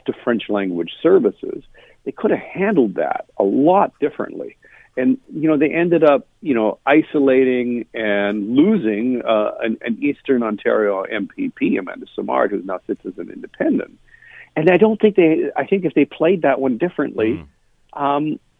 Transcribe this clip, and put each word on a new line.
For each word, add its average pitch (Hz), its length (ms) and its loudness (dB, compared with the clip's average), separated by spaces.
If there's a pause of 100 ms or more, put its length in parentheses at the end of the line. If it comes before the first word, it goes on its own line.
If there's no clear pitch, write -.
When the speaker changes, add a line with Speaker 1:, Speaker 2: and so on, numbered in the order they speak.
Speaker 1:
to 123 60 -2 (100)
French 117 260 -2
language 92 440 -4 (100)
services, 160 640 0 (400)
they - 80 -8
could - 180 -2
have 151 100 -2
handled 170 540 0
that - 320 -4 (100)
a 110 60 2
lot 143 560 2
differently. - 580 -8 (400)
And, 127 220 0 (160)
you 156 140 0
know, 156 80 4
they 143 160 2
ended 165 320 4
up, 139 240 4 (120)
you 151 140 -2
know, 110 320 0
isolating 131 1040 2
and 104 600 -2
losing, 127 720 2
uh, 107 380 0
an, 113 180 -2
an 117 200 -4
Eastern 135 440 -2
Ontario 107 580 0
M 101 240 -6
P 92 220 -6
P, - 280 -2
Amanda - 380 -8
Simard, 104 380 -2
who 98 100 -6
now 92 240 -8
sits - 180 -8
as 95 140 -12
an 85 120 -12
independent. - 680 -6 (560)
And 156 160 2
I 180 60 6
don't 220 240 2
think 208 160 2
they, 160 400 2
I 143 100 -2
think 190 180 -2
if 151 100 -4
they 143 100 4
played 165 380 -2
that 135 180 0
one 127 180 -2
differently, 110 680 -4 (500)
Speaker 2:
Mm. 147 60 -10
Speaker 1:
um, 143 400 -2 (200)